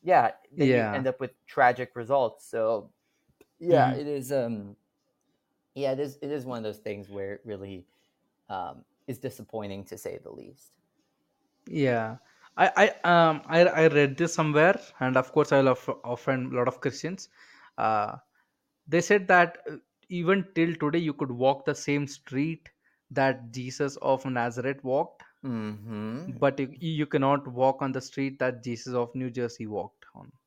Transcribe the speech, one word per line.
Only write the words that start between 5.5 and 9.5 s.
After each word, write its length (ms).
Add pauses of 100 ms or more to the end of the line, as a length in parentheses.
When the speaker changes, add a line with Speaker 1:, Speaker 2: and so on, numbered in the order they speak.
Speaker 1:
yeah, 180
it 80
is, 220
it 80
is 160
one 120
of 60
those 140
things 300
where 260
it 100
really, 420 (640)
um, 360 (220)
is 120
disappointing, 680